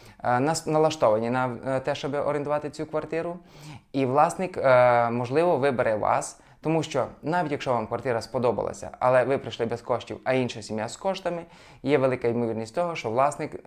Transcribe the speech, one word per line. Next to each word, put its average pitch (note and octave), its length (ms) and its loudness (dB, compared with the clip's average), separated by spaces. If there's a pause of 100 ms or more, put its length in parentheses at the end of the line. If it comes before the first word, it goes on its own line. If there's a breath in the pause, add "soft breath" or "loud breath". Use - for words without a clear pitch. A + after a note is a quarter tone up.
(240 loud breath)
е, B2 160 2
нас-, C#3 280 0
налаштовані D3+ 600 2
на, B2+ 280 -2 (100)
е, C3 120 0
те, C#3 160 -2
щоб C#3 180 -6
орендувати D3 560 -2
цю D3 160 -8
квартиру, E3 540 -6 (520 loud breath)
і C3+ 140 0
власник, E3+ 520 2
е, A#2+ 520 6
можливо, C3 480 2
вибере B2 380 2
вас, G#2 440 0 (220 soft breath)
тому D#3 220 0
що B2 220 -2 (180)
навіть D#3+ 280 0
якщо C3+ 220 -2
вам A2 140 0
квартира A#2 340 -2
сподобалася, - 680 -2 (100)
але B2+ 240 4
ви C3 140 0
прийшли A#2 280 -4
без A#2 160 -6
коштів, A2+ 420 -6
а C3 100 0
інша B2 280 0
сім'я A2 280 -6
з - 80 -14
коштами, F3 460 -6 (400 loud breath)
є C#3+ 140 4
велика B2+ 300 2
ймовірність A2+ 480 -2
того, F3 200 -2
що B2 140 -6
власник, C#3 580 -2